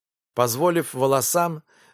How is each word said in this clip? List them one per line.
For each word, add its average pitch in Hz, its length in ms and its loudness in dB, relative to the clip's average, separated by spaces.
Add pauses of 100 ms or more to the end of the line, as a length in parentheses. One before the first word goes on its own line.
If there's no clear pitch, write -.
(340)
позволив 143 600 0
волосам 139 720 0 (300)